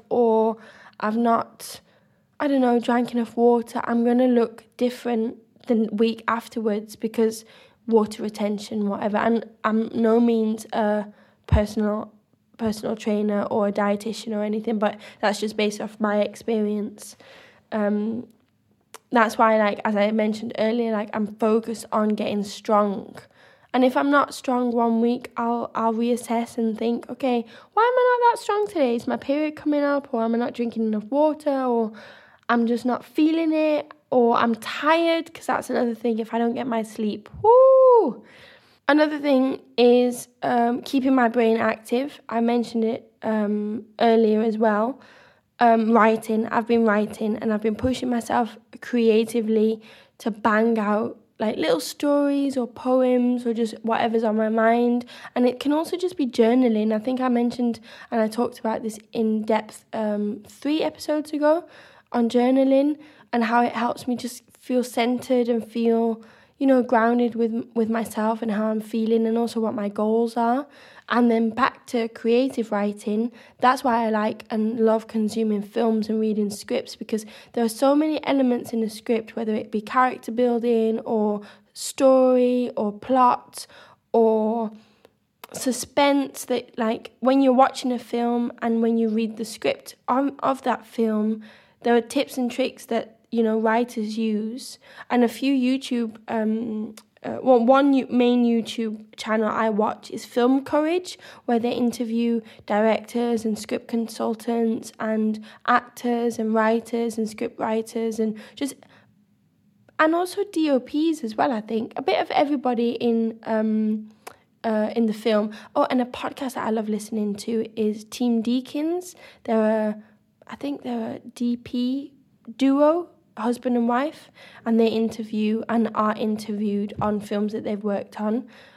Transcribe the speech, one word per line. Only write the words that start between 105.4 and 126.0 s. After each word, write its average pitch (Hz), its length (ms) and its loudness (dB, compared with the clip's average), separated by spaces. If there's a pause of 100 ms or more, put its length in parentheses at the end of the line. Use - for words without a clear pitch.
actors 240 720 -4
and 220 140 -2
writers 226 640 -2
and 220 100 -2
script - 300 -8
writers 226 600 -4
and 214 200 -2 (160)
just, 269 180 -6 (1300)
and 320 160 4
also 359 360 -2
D 311 200 0
O 262 80 4
Ps 302 440 -2
as 220 120 -8
well, 285 160 0
I 220 100 -4
think. 220 340 -6
A - 60 -8
bit - 180 0
of - 120 -4
everybody 247 640 0
in, 226 500 -2
um, 214 640 -2 (540)
uh, 220 320 0
in 233 100 2
the 214 80 0
film. 214 380 0 (240)
Oh, 294 160 2
and 254 100 0
a 240 40 0
podcast 247 500 -10
that - 100 -6
I 220 60 -2
love 220 180 -2
listening 208 460 -4
to 226 320 -4 (120)
is 214 260 -2
Team 240 360 0
Deakins. 294 720 -4 (300)
They're 220 480 0
a, 214 120 -10 (440)
I - 80 -16
think 285 260 -8
they're 240 360 -8
a - 20 -12
D 240 360 -4
P 247 580 -6 (440)
duo, 277 520 4 (280)
husband 240 400 -2
and 233 100 2
wife, 262 420 -2 (360)
and 226 120 2
they 226 100 6
interview 220 800 -2
and 226 260 2
are 214 220 0